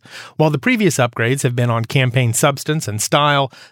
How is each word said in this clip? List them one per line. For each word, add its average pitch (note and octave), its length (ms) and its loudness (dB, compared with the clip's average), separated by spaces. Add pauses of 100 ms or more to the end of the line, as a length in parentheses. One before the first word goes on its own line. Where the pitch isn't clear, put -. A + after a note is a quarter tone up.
(360)
While D#3 140 2
the D3+ 80 -2
previous G#3+ 400 0
upgrades A#2+ 440 0
have A#2+ 140 0
been A#2+ 140 0
on A2+ 160 -2
campaign B2+ 460 0
substance D3+ 540 -2
and G#2 160 -6
style, C#3+ 480 2 (220)